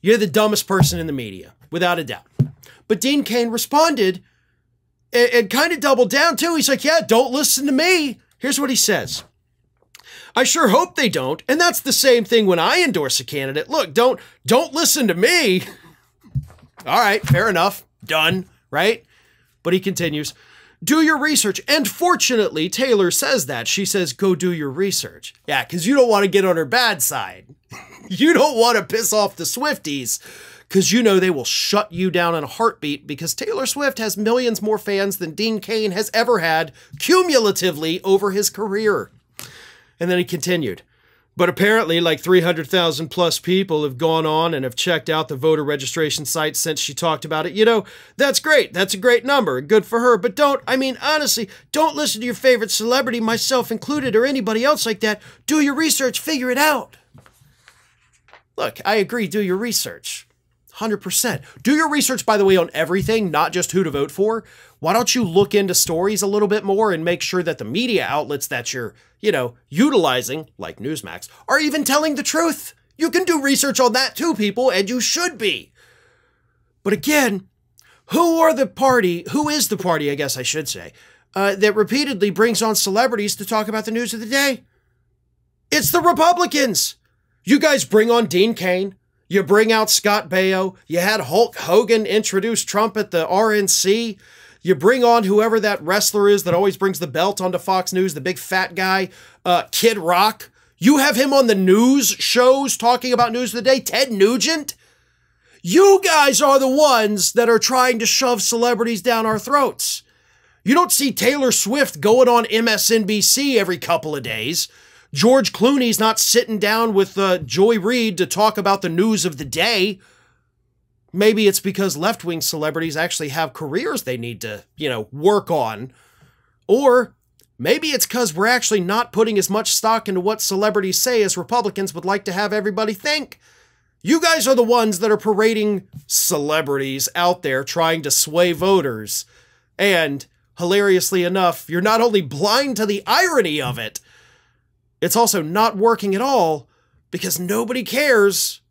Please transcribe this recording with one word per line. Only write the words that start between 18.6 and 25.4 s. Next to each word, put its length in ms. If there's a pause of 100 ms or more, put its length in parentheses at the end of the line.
right? 340 (560)
But 120
he 60
continues, 540 (500)
"Do 180
your 160
research." 500
And 200
fortunately, 840
Taylor 420
says 340
that. 220
She 180
says, 280
"Go 200
do 180
your 200
research." 640 (120)